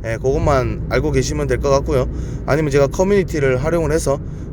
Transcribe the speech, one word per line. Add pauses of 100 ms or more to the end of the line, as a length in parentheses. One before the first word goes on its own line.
예,
그것만
알고
계시면
될
것
같고요. (380)
아니면
제가
커뮤니티를
활용을
해서 (320)